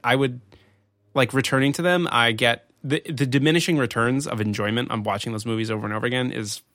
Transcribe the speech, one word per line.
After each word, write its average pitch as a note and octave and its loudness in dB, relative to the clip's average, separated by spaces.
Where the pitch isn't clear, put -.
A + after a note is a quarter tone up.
I B2 2
would, C3 0
like, C3 2
returning C3+ 2
to - -4
them, F3 2
I A#2 2
get A#2 0
the, C#3+ -2
the C#3+ -2
diminishing D#3 2
returns B2+ 0
of A#2+ -6
enjoyment G#2+ -2
on A2+ -2
watching G#2 -4
those A2 -6
movies A2+ -4
over G#2+ -4
and G#2+ -6
over A2 -4
again B2+ -2
is G#2+ -8